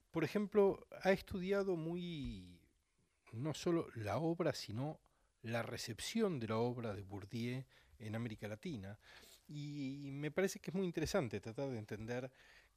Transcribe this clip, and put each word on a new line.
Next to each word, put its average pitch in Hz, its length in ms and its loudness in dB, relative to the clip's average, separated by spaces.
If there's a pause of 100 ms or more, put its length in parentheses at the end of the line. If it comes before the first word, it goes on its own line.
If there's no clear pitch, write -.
(120)
Por 160 120 2
ejemplo, 202 640 6 (160)
ha 190 80 10
estudiado 190 640 2
muy, 147 840 -4 (720)
no 131 220 -2
solo 170 420 0
la 107 220 0
obra, 165 360 2
sino 135 460 -4 (440)
la 117 180 0
recepción 131 760 0
de 110 100 -2
la 110 80 2
obra 117 360 2
de 95 100 -6
Bourdieu 113 600 -4 (360)
en 107 160 -4
América 113 320 -4
Latina. 104 520 -6 (480)
Y 143 640 -6
me 143 200 -2
parece 190 280 2
que - 120 -8
es 156 40 -2
muy 190 120 2
interesante 147 520 0
tratar 135 300 -4
de 123 80 -2
entender 113 540 -6 (460)